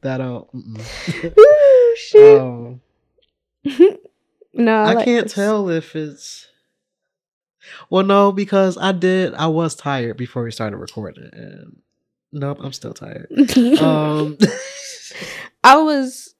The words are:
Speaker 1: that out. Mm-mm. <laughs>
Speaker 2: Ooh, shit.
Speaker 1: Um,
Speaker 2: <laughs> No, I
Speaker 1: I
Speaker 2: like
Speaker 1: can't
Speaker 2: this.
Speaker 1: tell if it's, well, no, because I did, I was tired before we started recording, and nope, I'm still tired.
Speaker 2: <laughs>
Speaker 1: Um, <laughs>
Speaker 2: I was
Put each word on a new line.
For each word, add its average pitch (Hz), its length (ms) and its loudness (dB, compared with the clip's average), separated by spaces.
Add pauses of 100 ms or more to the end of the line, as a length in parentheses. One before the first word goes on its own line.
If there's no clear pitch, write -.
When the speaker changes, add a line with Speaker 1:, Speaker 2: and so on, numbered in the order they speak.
Speaker 1:
that 131 200 -6
out. 127 320 -10
Mm-mm. 117 800 -12
<laughs> - 40 6
Speaker 2:
Ooh, 523 600 4
shit. 427 440 6
Speaker 1:
Um, 240 400 -12 (840)
Speaker 2:
<laughs> 285 320 4 (540)
No, 226 300 0
I 214 100 2
Speaker 1:
I - 40 2
Speaker 2:
like 233 100 0
Speaker 1:
can't 240 200 2
Speaker 2:
this. 214 80 -12
Speaker 1:
tell 202 360 -2
if 165 260 -6
it's, 151 520 -14 (1400)
well, 190 120 2
no, 202 280 4
because 190 480 -2
I 190 140 -2
did, 185 420 -2
I 151 100 -4
was 165 300 -2
tired 120 420 -6
before 123 260 -8
we 117 80 -8
started 107 260 -8
recording, - 560 -14
and - 460 -20 (520)
nope, 143 300 -8
I'm 139 120 -12
still - 220 -14
tired. - 340 -18
Speaker 2:
<laughs> 254 500 2
Speaker 1:
Um, 151 600 0 (580)
<laughs> - 680 -18
Speaker 2:
I 269 140 8
was 285 640 -2